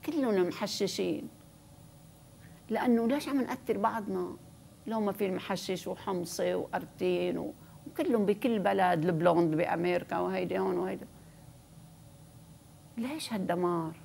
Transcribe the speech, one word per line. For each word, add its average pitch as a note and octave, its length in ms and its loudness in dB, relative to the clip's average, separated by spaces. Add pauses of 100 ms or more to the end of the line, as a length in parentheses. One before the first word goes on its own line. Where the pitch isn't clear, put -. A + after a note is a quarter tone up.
كلنا B3+ 360 2
محششين. F3+ 840 -2 (1400)
لأنه A#3 380 4
ليش D4 200 0
عم C4+ 120 2
نقتل A#3 380 -2
بعضنا؟ G3+ 580 -2 (500)
لو A3 140 -2
ما G3+ 120 0
في G3+ 140 0
المحشش F#3 600 -4
وحمصة F3+ 680 -2
وقرتين F3+ 840 -2
و-، D#3 140 -6 (340)
وكلهم A#3 400 2
بكل G#3+ 320 2
بلد، F#3 460 4
البلوند E3+ 500 6
بأمريكا F3 640 0
وهيدي F#3 400 -2
هون F#3+ 200 0
وهيدي. F#3 260 -4 (1900)
ليش C4 360 -6
هالدمار؟ F3 600 0 (120)